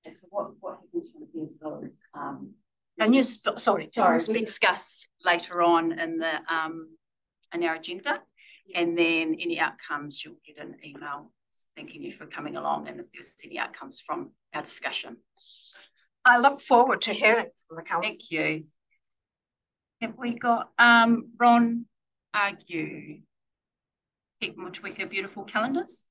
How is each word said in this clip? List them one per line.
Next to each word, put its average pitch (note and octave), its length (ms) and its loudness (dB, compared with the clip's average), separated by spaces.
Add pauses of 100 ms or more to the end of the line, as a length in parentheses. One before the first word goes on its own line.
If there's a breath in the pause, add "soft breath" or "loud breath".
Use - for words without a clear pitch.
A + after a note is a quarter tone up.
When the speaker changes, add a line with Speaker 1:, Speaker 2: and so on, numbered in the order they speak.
(120)
Speaker 1:
So - 180 -20
what, G3+ 300 -6
what - 220 -12
happens - 300 -8
from - 220 -20
here D#3 500 -12
is, - 180 -16 (120)
um, - 400 -12 (460)
Speaker 2:
Can A3 140 4
you C4 100 6
sp-, - 360 -2
sorry, - 240 2
can - 80 -16
Speaker 1:
sorry, F#3+ 240 4
Speaker 2:
you - 40 4
speak? A3 160 0
Speaker 1:
we'll A3+ 100 0
discuss - 600 0 (160)
later F3 380 0
on E3 360 4
in E3 200 -4
the, D#3+ 160 -2 (200)
um, D#3+ 360 -6 (640)
in E3+ 100 -4
our D#3+ 120 -2
agenda, F#3+ 440 -6 (540 soft breath)
and E3+ 240 -2
then E3 420 0
any E3+ 200 -6
outcomes, D3 640 -6
you'll - 220 -20
get D3+ 120 -20
an D3+ 260 -16
email D3 480 -14 (440)
thanking C#3+ 280 -18
you C#3 80 -12
for - 140 -18
coming D3 300 -12
along, D3 320 -6
and - 120 -14
if - 120 -18
there's - 220 -20 (100)
any - 140 -14
outcomes - 420 -12
from - 320 -10 (220)
our D3+ 80 -8
discussion. - 560 -10 (1080 soft breath)
Speaker 2:
I B3 120 8
look C#4 240 4
forward B3 420 4
to A3 100 -2
hearing G#3+ 340 4 (200)
from E3 100 -14
the E3 60 -14
council. F#3+ 280 -4
Speaker 1:
Thank - 200 -16
you. D#3 340 -4 (1400)
Have A3+ 160 -8
we A#3+ 200 -6
got, A#3 400 0
um, A#3 520 6 (100)
Ron A#3 460 6 (480)
Argue, D#3 880 -6 (1200)
Keep E3+ 160 -8
Motueka F#3 520 -12
Beautiful G3 340 -8
Calendars? C4 680 -4